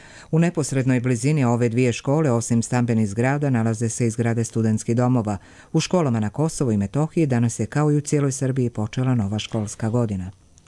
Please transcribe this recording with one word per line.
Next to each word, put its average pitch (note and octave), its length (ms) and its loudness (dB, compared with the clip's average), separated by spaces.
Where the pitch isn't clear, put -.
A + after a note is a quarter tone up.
U D#3+ 80 2
neposrednoj C3+ 600 0
blizini B2+ 460 0
ove A#2+ 240 2
dvije A#2+ 240 2
škole, C#3+ 380 0
osim A#2 320 0
stambenih A#2 460 0
zgrada, C3+ 400 0
nalaze A2+ 400 0
se A#2+ 180 -2
i - 20 0
zgrade A2+ 340 0
studentskih A2 520 0
domova. B2 420 0
U D#3+ 60 2
školama C#3+ 400 0
na G#2+ 100 -2
Kosovu C#3+ 420 -2
i G#2+ 60 2
Metohiji D3 480 0
danas A#2+ 340 0
je, A2+ 60 -2
kao D3 260 0
i D3 40 4
u D3 60 2
cijeloj C#3+ 300 0
Srbiji, C3 380 -2
počela B2+ 460 -2
nova G#2+ 240 -2
školska A2 500 -6
godina. G#2+ 420 -2